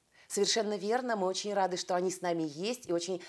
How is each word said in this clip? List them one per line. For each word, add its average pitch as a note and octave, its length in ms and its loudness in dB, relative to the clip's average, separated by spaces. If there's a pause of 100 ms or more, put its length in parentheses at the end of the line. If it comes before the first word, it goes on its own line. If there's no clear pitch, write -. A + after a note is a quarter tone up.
(300)
Совершенно G#3 480 2
верно. A3+ 380 0
Мы F#3+ 120 2
очень F#3+ 260 -2
рады, F#3 240 2
что - 160 -2
они F3+ 160 2
с F3+ 120 -6
нами E3+ 220 0
есть, F3 460 -4
и F3 40 2
очень F3 360 -2